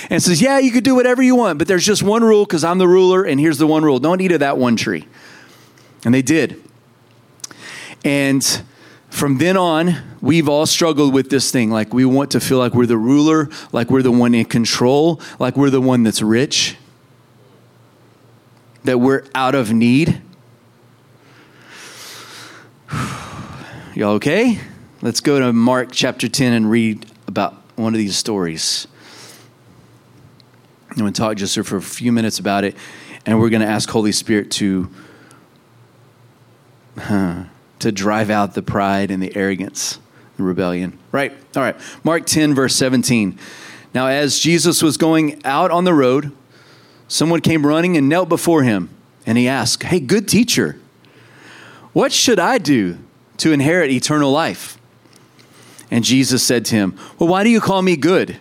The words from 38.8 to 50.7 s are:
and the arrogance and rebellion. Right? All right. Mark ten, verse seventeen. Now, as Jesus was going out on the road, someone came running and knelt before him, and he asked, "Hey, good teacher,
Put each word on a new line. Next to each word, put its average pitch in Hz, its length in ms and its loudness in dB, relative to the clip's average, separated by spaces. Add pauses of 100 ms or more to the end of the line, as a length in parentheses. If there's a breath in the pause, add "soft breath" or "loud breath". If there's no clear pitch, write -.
and 95 120 -4
the 92 140 -8
arrogance 98 600 -6 (400 soft breath)
and 98 80 -4
rebellion. 90 520 -4 (140)
Right? 139 200 -4 (220)
All 135 80 -2
right. 113 140 -4 (260 loud breath)
Mark 160 220 -2
ten, 151 300 2
verse 131 200 0
seventeen. 120 640 0 (540 loud breath)
Now, 127 140 -2
as 135 320 0
Jesus 165 440 2
was 156 140 2
going 160 480 0
out 151 260 0
on 175 140 0
the 180 80 2
road, 139 400 2 (720 soft breath)
someone 160 360 -2
came 160 240 0
running 165 300 0
and 135 120 2
knelt 170 220 0
before 165 320 2
him, 104 260 0 (380)
and 113 100 0
he 123 100 2
asked, 123 360 -4
"Hey, 175 180 -2
good 185 260 -2
teacher, 131 520 0 (1120 loud breath)